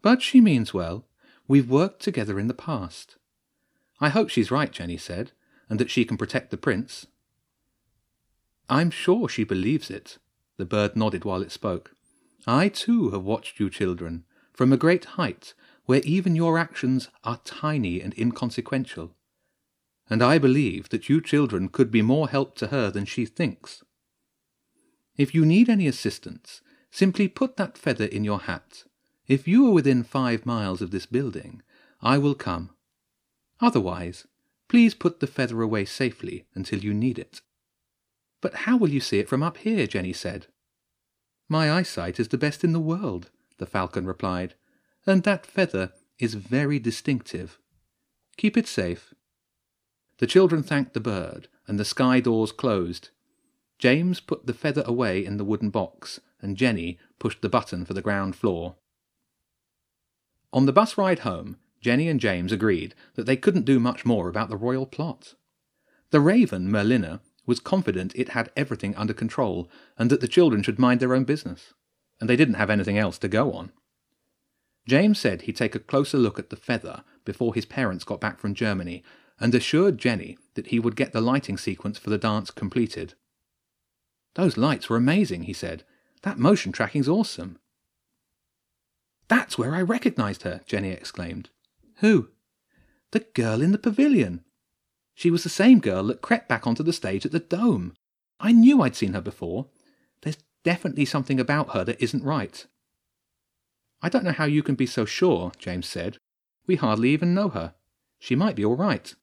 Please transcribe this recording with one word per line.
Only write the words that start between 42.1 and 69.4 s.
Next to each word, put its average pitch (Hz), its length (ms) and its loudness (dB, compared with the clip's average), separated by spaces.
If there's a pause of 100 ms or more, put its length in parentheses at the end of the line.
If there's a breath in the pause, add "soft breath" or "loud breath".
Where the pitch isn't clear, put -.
is 107 100 -2
the 131 80 -2
best 147 260 -2
in 165 100 2
the 165 60 0
world," 156 500 -4 (280)
the 95 80 -8
falcon 92 400 -4
replied, 92 500 -6 (500)
"and 190 180 4
that 202 220 0
feather 95 480 -2 (240)
is 113 160 -2
very 131 460 -2
distinctive. 117 800 -6 (800)
Keep 214 200 0
it 226 100 0
safe." - 460 -4 (1040)
The 120 100 0
children 170 360 4
thanked 156 300 -2
the - 60 -4
bird, 98 480 -6 (200)
and 104 120 -4
the 101 60 -2
sky 127 340 2
doors 113 320 0
closed. 92 580 -4 (680)
James 165 420 2
put - 260 -8
the 120 80 -4
feather 147 320 -4
away 110 400 -2
in 101 120 -6
the 104 80 -4
wooden 104 240 -2
box, - 500 -8 (220)
and 101 160 -8
Jenny 92 420 -2 (200 soft breath)
pushed - 220 -6
the 101 80 -2
button 90 360 -2
for - 80 -8
the 95 80 -4
ground 98 340 -4
floor. 90 420 -2 (1800)
On 135 120 4
the 139 80 2
bus 220 240 4
ride 190 220 2
home, 90 380 -8 (220)
Jenny 127 280 0
and 147 120 0
James 92 320 -2
agreed 101 420 0 (220 soft breath)
that 110 100 -6
they 131 120 2
couldn't 180 280 2
do 135 140 4
much 123 260 0
more 101 240 0
about 101 200 -4
the 113 80 -8
royal 127 280 -4
plot. - 480 -10 (800)
The 151 80 8
raven, 147 500 4
Merlina, 104 520 0 (260)
was 120 120 0
confident 98 560 -2
it 123 140 -4
had 117 260 -4
everything 110 400 -4
under 107 180 -4
control 104 580 -4 (260 soft breath)